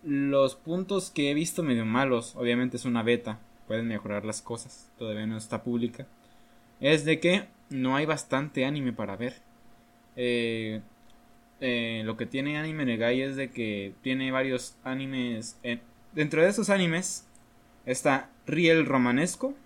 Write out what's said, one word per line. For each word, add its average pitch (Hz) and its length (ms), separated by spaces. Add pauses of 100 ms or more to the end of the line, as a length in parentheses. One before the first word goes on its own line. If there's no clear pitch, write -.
Los 139 520
puntos 185 540
que 143 200
he 147 40
visto 165 280
medio 120 240
malos, 120 500
obviamente 123 400
es 120 80
una 120 180
beta, 117 380 (260)
pueden 117 220
mejorar 104 380
las 107 160
cosas, - 560
todavía 107 280
no 110 120
está 113 260
pública, 120 420 (720)
es 143 260
de 156 140
que 185 280 (220)
no 131 260
hay 151 100
bastante 143 600
anime 139 260
para 98 240
ver. 120 200 (800)
Eh, 117 680 (800)
eh, 117 440
lo 110 140
que 120 80
tiene 143 320
Anime 156 260
Negai 120 380
es 135 140
de 135 140
que 104 520
tiene 131 300
varios 131 520
animes, 131 760
eh, 120 180 (340)
dentro 151 280
de 185 80
esos 202 200
animes 180 560 (600)
está 135 440 (160)
Riel 165 400
Romanesco 135 680 (120)